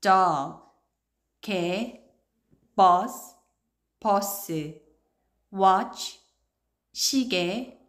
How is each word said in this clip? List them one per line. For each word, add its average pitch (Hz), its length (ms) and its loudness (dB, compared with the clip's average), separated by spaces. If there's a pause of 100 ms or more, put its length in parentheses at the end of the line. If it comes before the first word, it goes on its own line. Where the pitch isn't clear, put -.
dog, 185 600 2 (760)
개. 190 600 -6 (720)
bus, 185 600 2 (680)
버스. 175 800 -4 (720)
watch, 190 680 0 (720)
시계. 226 840 -4 (100)